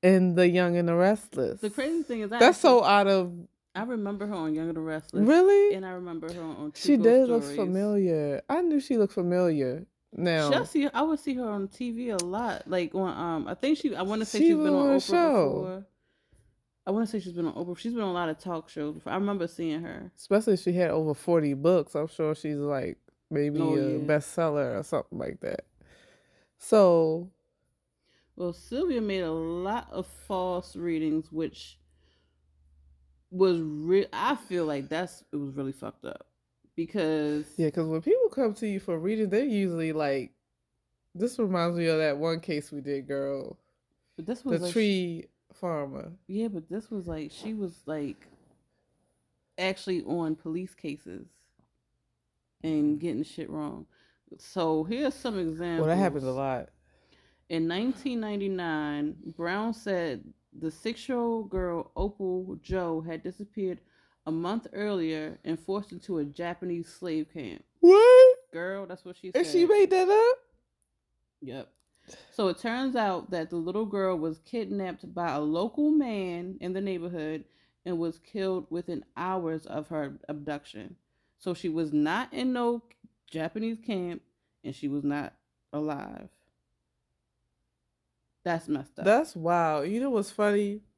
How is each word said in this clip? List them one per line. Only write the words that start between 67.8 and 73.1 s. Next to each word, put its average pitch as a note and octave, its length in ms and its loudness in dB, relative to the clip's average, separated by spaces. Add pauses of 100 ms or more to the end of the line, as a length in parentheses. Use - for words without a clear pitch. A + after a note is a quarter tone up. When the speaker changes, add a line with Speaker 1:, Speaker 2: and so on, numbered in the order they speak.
Speaker 2:
Girl, F3+ 340 -8
that's F3+ 180 -16
what F3+ 120 -16
she F#3 160 -14
Speaker 1:
And E4 140 2
Speaker 2:
said. D4+ 60 -6
Speaker 1:
she F4 120 6
made G4 260 6
that F#4 180 4
up? A4+ 300 6 (1040)
Speaker 2:
Yep. C3+ 300 -14 (600)
So G3+ 160 0
it E3+ 100 -2
turns B3 380 -2
out G3+ 340 -2